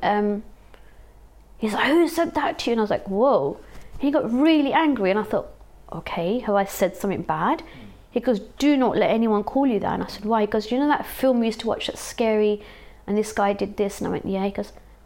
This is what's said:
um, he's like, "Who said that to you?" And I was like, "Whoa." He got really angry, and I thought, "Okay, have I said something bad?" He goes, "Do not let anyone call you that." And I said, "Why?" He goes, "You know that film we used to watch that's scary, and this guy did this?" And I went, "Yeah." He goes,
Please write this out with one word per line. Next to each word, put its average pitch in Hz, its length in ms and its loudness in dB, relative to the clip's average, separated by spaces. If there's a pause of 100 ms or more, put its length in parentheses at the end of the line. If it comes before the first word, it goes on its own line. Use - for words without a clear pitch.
um, 208 400 0 (1160)
he's 214 160 -2
like, - 120 2
"Who 320 220 4
said 339 260 -2
that 294 260 0
to 247 100 -2
you?" - 40 2
And 226 60 2
I 214 40 4
was 202 60 -4
like, - 180 -2
"Whoa." 196 480 2 (420)
He 277 120 0
got 277 220 0
really 294 400 4
angry, 262 380 2
and 202 80 2
I 214 60 -2
thought, - 240 -4 (440)
"Okay, 175 480 -4
have 220 140 -2
I 196 120 2
said 185 300 -2
something 190 260 -4
bad?" 180 400 -2 (500)
He 240 80 -2
goes, 240 180 2 (200)
"Do 285 180 4
not 247 200 2
let 202 140 4
anyone 214 320 2
call 277 240 0
you 214 140 2
that." - 140 -2
And 180 100 -4
I - 20 -6
said, - 180 -14
"Why?" 220 180 2
He 208 40 2
goes, 214 240 -2
"You 247 80 0
know 285 100 2
that - 160 0
film 254 360 2
we 226 60 2
used 220 140 -2
to 233 60 -6
watch - 220 -2
that's - 120 -8
scary, 214 640 0 (460)
and 202 100 0
this 214 140 -2
guy 202 200 0
did 202 240 -4
this?" 202 240 -4
And 180 60 -4
I 165 60 -4
went, - 140 -6
"Yeah." 190 180 -2
He 202 80 0
goes, 202 200 -8 (340)